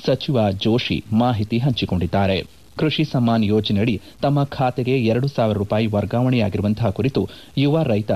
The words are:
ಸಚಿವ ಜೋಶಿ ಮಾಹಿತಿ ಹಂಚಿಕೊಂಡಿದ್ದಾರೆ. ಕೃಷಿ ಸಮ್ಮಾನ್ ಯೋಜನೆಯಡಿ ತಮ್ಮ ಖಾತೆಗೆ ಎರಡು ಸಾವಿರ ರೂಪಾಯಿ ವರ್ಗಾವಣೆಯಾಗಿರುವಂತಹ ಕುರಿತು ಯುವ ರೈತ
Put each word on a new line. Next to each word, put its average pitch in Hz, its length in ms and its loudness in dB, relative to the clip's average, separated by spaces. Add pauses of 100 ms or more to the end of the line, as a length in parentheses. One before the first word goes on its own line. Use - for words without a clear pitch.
ಸಚಿವ 127 480 0 (120)
ಜೋಶಿ 110 380 0 (180)
ಮಾಹಿತಿ 113 420 0
ಹಂಚಿಕೊಂಡಿದ್ದಾರೆ. 95 800 0 (360)
ಕೃಷಿ 156 280 0
ಸಮ್ಮಾನ್ 117 400 0
ಯೋಜನೆಯಡಿ 107 500 2 (240)
ತಮ್ಮ 143 320 0
ಖಾತೆಗೆ 127 440 -2 (100)
ಎರಡು 123 240 2
ಸಾವಿರ 110 300 0
ರೂಪಾಯಿ 107 300 0
ವರ್ಗಾವಣೆಯಾಗಿರುವಂತಹ 104 1000 0
ಕುರಿತು 104 320 0 (340)
ಯುವ 143 280 2
ರೈತ 107 320 0